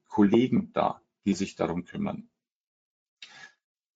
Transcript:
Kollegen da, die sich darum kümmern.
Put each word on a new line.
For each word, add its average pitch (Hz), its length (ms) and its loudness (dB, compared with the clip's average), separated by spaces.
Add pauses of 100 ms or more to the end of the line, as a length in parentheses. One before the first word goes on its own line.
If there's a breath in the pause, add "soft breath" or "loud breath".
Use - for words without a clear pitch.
Kollegen 113 640 2
da, - 280 -2 (240)
die 98 100 2
sich 92 200 -6
darum 87 300 -4
kümmern. - 420 -8 (1700 loud breath)